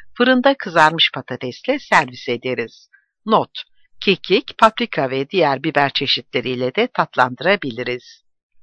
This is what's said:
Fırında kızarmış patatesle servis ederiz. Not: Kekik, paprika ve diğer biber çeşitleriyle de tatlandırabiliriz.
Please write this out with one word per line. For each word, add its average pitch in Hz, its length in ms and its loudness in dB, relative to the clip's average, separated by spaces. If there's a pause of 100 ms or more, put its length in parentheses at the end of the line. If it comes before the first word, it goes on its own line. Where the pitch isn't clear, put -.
(160)
Fırında 254 420 2
kızarmış 160 560 2
patatesle 131 640 -6
servis 131 500 0
ederiz. 120 600 -6 (380)
Not: 202 240 2 (500)
Kekik, - 580 0
paprika 220 520 2
ve 135 200 -4
diğer 143 340 2
biber 143 280 2
çeşitleriyle 127 840 -4
de 233 200 0
tatlandırabiliriz. 127 1300 -2 (380)